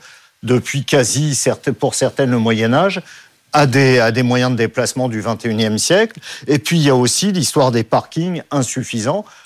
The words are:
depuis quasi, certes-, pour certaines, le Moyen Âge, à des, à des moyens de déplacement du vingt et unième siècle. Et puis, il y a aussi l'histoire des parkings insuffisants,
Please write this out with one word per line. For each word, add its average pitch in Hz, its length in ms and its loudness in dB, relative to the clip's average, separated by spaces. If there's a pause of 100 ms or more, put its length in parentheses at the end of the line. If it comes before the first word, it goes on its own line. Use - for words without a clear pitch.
(440)
depuis 127 420 -2
quasi, 143 480 0
certes-, - 380 -2
pour 127 240 -4
certaines, 131 340 -2
le 123 80 2
Moyen 113 340 0
Âge, 185 300 0 (500)
à 147 140 4
des, 131 320 4
à 113 140 4
des 117 100 0
moyens 123 300 0
de 120 60 0
déplacement 120 520 -2
du 110 120 -4
vingt 113 220 -4
et 120 60 -4
unième 110 300 0
siècle. 214 400 0 (260)
Et 143 140 2
puis, 170 180 0
il 156 60 4
y 143 80 4
a 131 40 4
aussi 123 360 0
l'histoire 143 400 0
des 117 120 0
parkings 160 680 -4
insuffisants, 135 720 -4 (200)